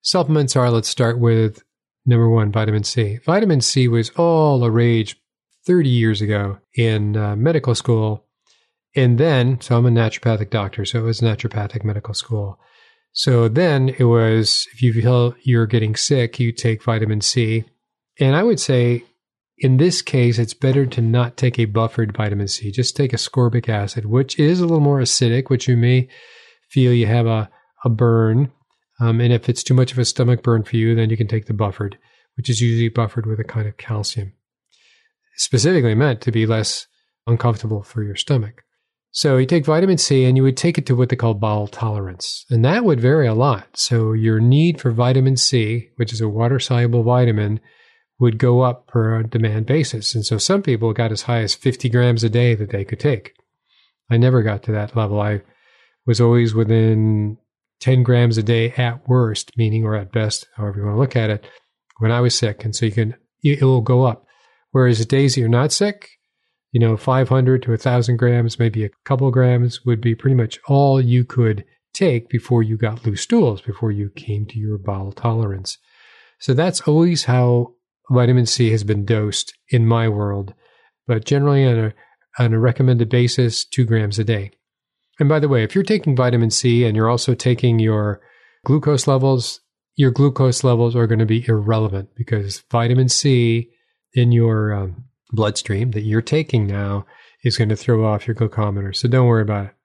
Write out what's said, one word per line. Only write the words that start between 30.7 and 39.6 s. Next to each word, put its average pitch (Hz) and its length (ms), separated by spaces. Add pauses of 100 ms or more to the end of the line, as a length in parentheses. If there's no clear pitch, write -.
you, 113 180
then 113 160
you 113 60
can 107 120
take 107 180
the 110 80
buffered, 101 440 (380)
which 120 140
is 113 120
usually 117 280
buffered 113 360
with 110 140
a 107 60
kind 107 220
of 104 100
calcium, 107 560 (1000)
specifically 123 600
meant 127 260
to 120 100
be 113 140
less 110 420 (380)
uncomfortable 110 560
for 107 220
your 101 120
stomach. 110 480 (480)
So 135 260
you 131 80
take 151 200